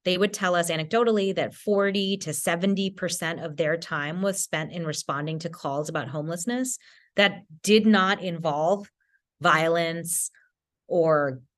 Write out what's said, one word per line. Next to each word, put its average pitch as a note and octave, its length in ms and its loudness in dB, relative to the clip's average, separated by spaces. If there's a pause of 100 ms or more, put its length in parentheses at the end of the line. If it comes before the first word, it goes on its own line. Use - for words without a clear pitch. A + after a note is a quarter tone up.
they F3+ 140 0
would G3+ 160 0
tell F3+ 200 0
us E3+ 160 2
anecdotally G3 640 2
that D3 200 -2
forty G3 640 0
to D#3 160 -6
seventy F#3+ 560 0
percent F3 500 -6
of D3+ 160 -8
their D#3+ 220 0
time D#3+ 420 -6
was F#3+ 180 -2
spent - 320 -4
in E3+ 160 -8
responding D3+ 520 -4
to E3 100 -8
calls D3+ 400 -6
about D3+ 200 -4
homelessness E3+ 720 -4 (380)
that G3+ 260 2 (200)
did G#3+ 240 6
not G3 360 4
involve E3+ 680 -2 (500)
violence E3 920 2 (580)
or D3 520 2 (180)